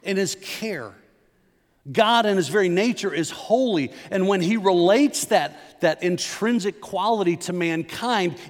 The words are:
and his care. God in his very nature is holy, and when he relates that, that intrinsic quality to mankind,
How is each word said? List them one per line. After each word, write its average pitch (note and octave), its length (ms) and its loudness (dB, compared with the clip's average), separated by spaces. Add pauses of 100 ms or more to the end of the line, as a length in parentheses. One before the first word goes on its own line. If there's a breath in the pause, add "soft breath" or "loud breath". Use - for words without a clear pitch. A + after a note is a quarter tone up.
and G3 120 -2
his F#3+ 240 -2
care. D3+ 540 -10 (960)
God A3 340 4
in G3+ 120 2
his E3+ 120 0
very F#3 200 2
nature G3+ 440 0
is D#3 180 -2
holy, G#3 600 0 (220 loud breath)
and F#3+ 160 2
when G3 120 2
he F#3 160 0
relates G3 720 4
that, - 540 -2
that D#3+ 240 0
intrinsic G3 760 -2
quality F#3+ 580 0
to F3+ 140 -6
mankind, F3 840 -2 (140 loud breath)